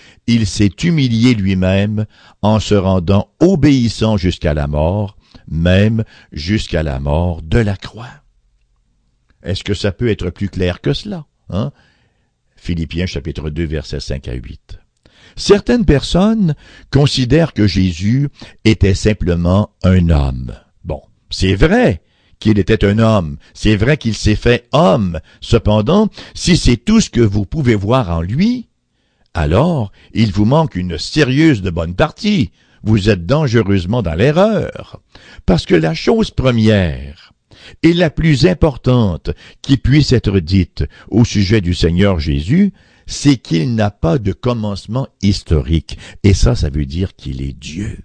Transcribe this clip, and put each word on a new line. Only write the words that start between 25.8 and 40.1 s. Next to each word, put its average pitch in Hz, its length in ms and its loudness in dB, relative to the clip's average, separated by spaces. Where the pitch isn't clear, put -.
si - 240 0
c'est 127 200 2
tout 220 220 2
ce - 120 0
que 120 100 0
vous 104 240 0
pouvez 123 300 0
voir 101 340 0
en 82 120 -2
lui, 196 480 -2
alors 104 560 0
il 107 180 0
vous 104 140 0
manque 151 300 2
une 90 220 -6
sérieuse 139 640 2
de 90 80 -4
bonne 82 260 -4
partie. 156 540 -2
Vous 107 260 0
êtes 87 200 0
dangereusement 110 760 0
dans 80 140 -4
l'erreur. 160 840 0
Parce 175 220 0
que 185 80 2
la 160 180 2
chose 220 380 0
première 101 1000 0
et 165 80 4
la 175 180 2
plus 151 360 2
importante 123 840 0
qui 135 160 2
puisse 135 360 2